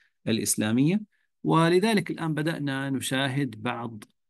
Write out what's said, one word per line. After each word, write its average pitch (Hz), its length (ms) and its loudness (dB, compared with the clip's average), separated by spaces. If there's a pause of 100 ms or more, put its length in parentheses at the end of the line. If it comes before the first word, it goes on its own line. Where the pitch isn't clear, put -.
(280)
الإسلامية، 117 720 2 (440)
ولذلك 170 680 4
الآن 160 240 -4
بدأنا 143 560 -4
نشاهد 131 720 -2
بعض 117 420 -6 (260)